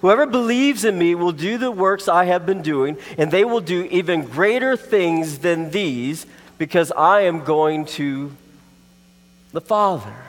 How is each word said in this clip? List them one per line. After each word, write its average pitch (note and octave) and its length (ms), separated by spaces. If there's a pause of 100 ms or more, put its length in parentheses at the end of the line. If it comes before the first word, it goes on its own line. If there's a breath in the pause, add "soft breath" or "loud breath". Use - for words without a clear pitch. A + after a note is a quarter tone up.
"Whoever A3 240
believes A#3+ 600
in G3+ 120
me E3+ 160
will F3 200
do F#3 240
the B3 120
works F#3+ 380
I F3+ 180
have F3+ 200
been F#3+ 160
doing, D3+ 360 (200 loud breath)
and D#3 120
they F#3 140
will A#3 160
do F3+ 320
even F3 320
greater A3 540
things E3 640
than E3 320
these, D3+ 540 (320 loud breath)
because E3 380
I F#3 260
am E3 220
going D#3 400 (160)
to C#3+ 320 (1200)
the - 80
Father." F3+ 540 (160)